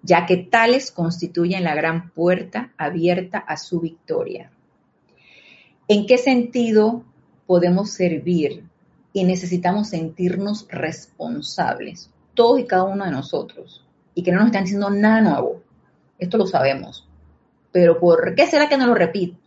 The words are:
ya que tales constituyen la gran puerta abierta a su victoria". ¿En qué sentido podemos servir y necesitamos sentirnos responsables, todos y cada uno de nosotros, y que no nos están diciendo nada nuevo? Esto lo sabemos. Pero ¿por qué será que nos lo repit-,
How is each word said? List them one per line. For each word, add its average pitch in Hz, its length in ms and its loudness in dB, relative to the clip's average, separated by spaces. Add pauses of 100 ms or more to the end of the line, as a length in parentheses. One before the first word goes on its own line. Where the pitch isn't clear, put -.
ya 208 240 2
que 180 120 2
tales 233 540 0
constituyen 175 720 -4
la 156 100 -2
gran 165 360 -4
puerta 170 640 -4
abierta 175 600 -2
a 156 200 -8
su - 240 -6
victoria". - 680 -8 (1400)
¿En 208 160 2
qué 247 120 4
sentido 240 840 0 (440)
podemos 180 420 2
servir 160 720 -2 (480)
y 190 140 -2
necesitamos 180 640 -2
sentirnos 180 800 -6
responsables, - 1400 -8 (200)
todos 240 280 4
y 240 40 -4
cada 185 200 0
uno 196 180 -4
de 180 80 -4
nosotros, - 760 -10 (300)
y 175 80 -6
que 175 80 2
no 180 60 4
nos 214 100 4
están 202 160 0
diciendo 202 260 -2
nada 214 300 4
nuevo? 143 440 0 (540)
Esto 185 200 -4
lo 190 100 2
sabemos. 135 640 -4 (640)
Pero 170 280 4
¿por 175 340 4
qué 320 120 4
será 294 200 2
que 294 80 2
nos 262 120 2
lo 240 80 4
repit-, 180 520 -2